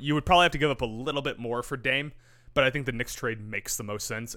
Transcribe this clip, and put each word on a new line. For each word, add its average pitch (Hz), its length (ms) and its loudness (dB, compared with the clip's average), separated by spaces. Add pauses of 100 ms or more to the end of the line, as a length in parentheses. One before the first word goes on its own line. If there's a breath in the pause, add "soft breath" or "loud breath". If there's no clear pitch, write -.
You 143 140 0
would 151 120 0
probably 175 180 8
have 170 80 4
to 156 60 -4
give 147 120 4
up 131 100 -2
a 127 60 0
little 135 360 -4
bit 135 160 -4
more 120 240 -4
for 139 140 -6
Dame, 139 360 -2 (400 soft breath)
but 143 120 6
I 131 60 6
think 135 160 -2
the 131 60 -2
Knicks 120 220 -4
trade 113 260 -4
makes 107 360 -6
the 113 80 -6
most 104 220 -6
sense. 117 300 -6